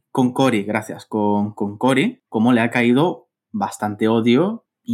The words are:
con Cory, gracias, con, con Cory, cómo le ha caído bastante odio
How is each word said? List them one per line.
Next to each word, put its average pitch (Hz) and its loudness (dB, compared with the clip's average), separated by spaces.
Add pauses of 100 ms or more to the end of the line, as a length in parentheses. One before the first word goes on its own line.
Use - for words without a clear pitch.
(120)
con 123 0
Cory, 123 0
gracias, 107 -8
con, 104 -2
con 104 -6
Cory, 135 0
cómo 120 2
le 117 4
ha 117 0
caído 127 0 (220)
bastante 104 -4
odio 120 2 (280)